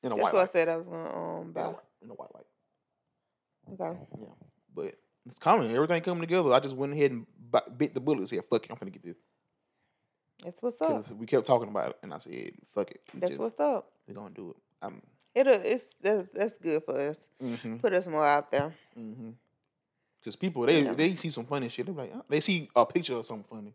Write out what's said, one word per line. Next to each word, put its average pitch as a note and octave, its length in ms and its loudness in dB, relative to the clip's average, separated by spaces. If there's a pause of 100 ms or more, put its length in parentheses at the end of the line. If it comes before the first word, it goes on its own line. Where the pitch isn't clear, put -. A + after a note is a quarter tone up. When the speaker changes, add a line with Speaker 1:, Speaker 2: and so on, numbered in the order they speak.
Speaker 1:
In B2+ 80 -2
a A2+ 40 -2
Speaker 2:
That's E3+ 100 4
Speaker 1:
white F3 80 2
Speaker 2:
what - 20 4
I F#3+ 80 6
Speaker 1:
light. F#3 100 -2
Speaker 2:
said E3 160 4
I E3 80 0
was E3+ 80 -8
gonna, E3 240 -10
um, E3 320 -6
Speaker 1:
In E3+ 80 -12
a E3 40 -18
Speaker 2:
buy. D#2+ 160 -4
Speaker 1:
white, - 60 -10 (280)
in A2 80 -20
a - 20 -16
white - 220 -18
light. B1 100 -20 (1400)
Speaker 2:
Okay. F3 180 -6 (220)
Speaker 1:
Yeah, G#3+ 60 -16 (480)
but - 180 -8 (320)
it's B2 140 -20
coming. D#3 360 4
Everything E3 280 2
coming F3 180 -2
together. E3 320 4
I C3 60 10
just C#3 160 -4
went C#3+ 180 -4
ahead C#3+ 160 4
and A#2+ 160 -6 (260)
bu-, - 240 2
bit D3 200 0
the C3 40 -2
bullets B2+ 300 0
here. F#2+ 180 -4
"Fuck A#2 180 2
it, - 60 -12
I'm A2+ 60 -10
finna G2 160 -10
get F#2+ 100 -18
this." F2 140 -12 (1300)
Speaker 2:
That's - 180 -14
what's A#3+ 220 -4
up. D#4+ 60 2 (140)
Speaker 1:
'Cause A#2+ 120 -14
we A2+ 100 -10
kept C3 220 2
talking A#2 220 4
about F2+ 200 -2
it, - 140 -10
and E2+ 100 -12
I D2 60 -10
said, A1 320 -12 (240)
"Fuck G2+ 160 -2
it, - 100 -20 (100)
we F#3+ 100 -10
Speaker 2:
That's F3+ 100 -2
Speaker 1:
just, - 100 -8
Speaker 2:
what's A3+ 180 -6
up. C#4+ 300 0 (180)
Speaker 1:
we - 60 -16
gonna G2+ 220 -14
do F2+ 160 -12
it." - 40 -16 (280)
I'm G2 180 -10 (320)
Speaker 2:
It'll, C4+ 200 6
it's, A3+ 320 2 (160)
that's, F#3+ 320 2
that's A3 280 -2
good D#3+ 220 0
for C3+ 160 -4
us. D3 180 -2 (240)
Speaker 1:
Mm-hmm. A#2 360 -6
Speaker 2:
Put F#3+ 160 0
us F3+ 140 2
more D#3 180 2
out D3 260 4
there. C#3+ 220 0 (240)
Speaker 1:
Mm-hmm. A2+ 320 -12 (920)
'Cause A2 120 -10
people, C#3 320 -2
they, D3+ 140 8
Speaker 2:
Yeah. C3+ 120 2
Speaker 1:
they E3+ 220 2
see E3 160 -6
some A#2 160 -8
funny C3+ 220 -4
shit. - 180 -6
They G3 40 -8
be E3+ 60 -8
like, C3+ 180 -10
"Oh." C4 140 -14
They D3 120 2
see F3 340 0
a A#2+ 100 8
picture D#3 320 0
of A2+ 80 -6
something A2 240 -12
funny. G#2+ 240 -14